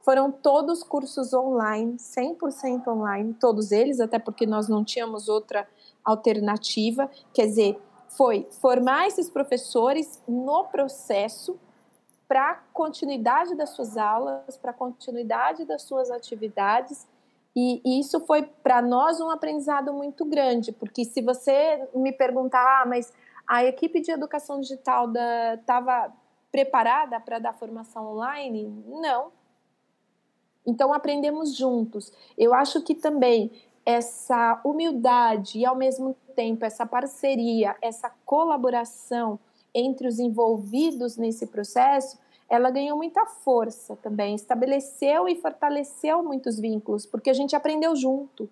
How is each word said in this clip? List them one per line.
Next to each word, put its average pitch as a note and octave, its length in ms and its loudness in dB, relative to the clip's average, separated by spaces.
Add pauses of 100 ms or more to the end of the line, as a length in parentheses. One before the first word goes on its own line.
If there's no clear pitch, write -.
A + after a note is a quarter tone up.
Foram C4+ 300 4
todos D4+ 520 2
cursos C4+ 500 -6
online, A#3+ 640 0
cem C#4 380 -6
por D#4 160 -6
cento B3 380 -6
online, G#3+ 440 -4
todos G#3+ 380 2
eles, B3 280 2
até A3+ 200 0
porque A3+ 260 -4
nós G#3+ 220 0
não G#3+ 160 2
tínhamos A3 440 -6
outra G#3+ 400 -2 (380)
alternativa. A3 1040 0 (240)
Quer A3 140 4
dizer, G#3 340 2 (340)
foi A#3+ 320 2 (140)
formar C4 460 4
esses F#4+ 220 -2
professores C#4 1000 0
no C4+ 380 0
processo C4+ 960 -4 (680)
pra C4+ 340 2 (120)
continuidade D4+ 840 0
das - 160 -4
suas A3+ 260 -8
aulas, C4 580 -2
pra - 160 -10
continuidade B3 920 -4
das D4 160 -6
suas C4 300 -4
atividades. A3 960 -4 (480)
E, B3 280 0
e C4 160 2
isso C#4+ 220 -2
foi D4+ 220 2 (200)
pra B3 180 6
nós C4 380 2
um D#4+ 100 -4
aprendizado D4 600 -2
muito C#4+ 320 -6
grande, C4 480 0
porque A3+ 320 -8
se A#3 180 -4
você C4+ 720 2
me C4 180 0
perguntar, C4 720 4
"Ah, B3 40 4
mas B3 260 -4 (340)
a A#3+ 200 4
equipe D#4+ 340 0
de E4 120 -4
educação D4 500 -6
digital C4 460 -2
da, A#3 580 -2
tava B3 480 0 (380)
preparada C4 680 2
pra A#3 180 -8
dar A3+ 160 -6
formação A3+ 600 -14
online?" A3+ 580 -6 (160)
Não. C#4+ 440 -2 (1300)
Então, C4+ 280 2
aprendemos D4 640 -2
juntos. A#3 580 -2 (240)
Eu A#3 160 6
acho C#4 300 2
que D#4 100 -2
também B3 580 2 (320)
essa A#3 800 0
humildade B3 960 2
e, A#3 80 2
ao C4 100 2
mesmo C4 400 0 (200)
tempo, A3+ 280 -2
essa A3 220 -4
parceria, A#3 960 0
essa - 300 -6 (120)
colaboração A#3+ 1160 0 (340)
entre B3+ 340 -2
os A3+ 120 -4
envolvidos A#3 960 0
nesse A3+ 300 -4
processo, C4 720 0 (280)
ela A#3+ 220 4
ganhou C#4+ 280 -2
muita E4+ 280 0
força A3+ 680 -2
também, G#3 400 -4
estabeleceu C#4 920 0
e F4 80 2
fortaleceu D4+ 880 -2
muitos C4 360 -4
vínculos, G#3+ 460 -4
porque - 240 -4
a C4 40 6
gente C#4 220 0
aprendeu D#4 400 0
junto C4 560 -4